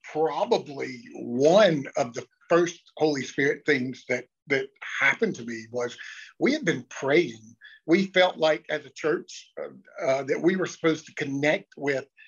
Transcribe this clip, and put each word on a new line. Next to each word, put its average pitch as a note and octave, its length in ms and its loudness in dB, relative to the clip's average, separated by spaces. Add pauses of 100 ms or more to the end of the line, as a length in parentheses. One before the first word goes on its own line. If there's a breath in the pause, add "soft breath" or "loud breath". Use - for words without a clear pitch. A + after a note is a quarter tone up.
probably D3 1000 -2 (120)
one D3 680 4 (140)
of B2 160 -2
the B2 100 -8 (240)
first E3+ 320 2 (160)
Holy D3 260 2
Spirit - 440 -2
things B2+ 420 0
that, B2 160 -2 (220)
that C3+ 220 0 (320)
happened C#3 360 0
to A#2+ 80 -12
me A2+ 260 -10
was A#2+ 260 -6 (420 loud breath)
we G#3+ 160 2
had D#4 100 -4
been C#3 240 -2
praying. C#3 680 0 (300 loud breath)
We F#3+ 220 4
felt F#3 320 2
like D#3 320 2
as D3+ 160 -4
a C3 40 -20
church, - 600 -4 (100)
uh, C#3 460 -12
uh, C3+ 180 0
that - 180 -2
we F3+ 140 4
were F3+ 100 -2
supposed - 400 -2
to - 80 -20
connect C#3+ 640 -2
with C#3 300 -2 (220 loud breath)